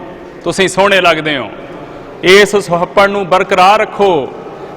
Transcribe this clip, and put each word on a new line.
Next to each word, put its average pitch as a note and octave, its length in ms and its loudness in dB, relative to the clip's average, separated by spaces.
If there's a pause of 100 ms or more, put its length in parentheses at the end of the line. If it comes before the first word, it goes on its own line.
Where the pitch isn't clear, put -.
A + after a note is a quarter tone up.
(440)
ਤੁਸੀਂ F3 240 -2
ਸੋਹਣੇ F#3+ 340 2
ਲੱਗਦੇ D#3 360 0
ਹੋ। G#2+ 140 -8 (720)
ਇਸ G3 320 4
ਸੁਹੱਪਣ F3 540 0
ਨੂੰ G3+ 200 -4
ਬਰਕਰਾਰ F#3+ 500 4
ਰੱਖੋ। F#3 540 0 (420)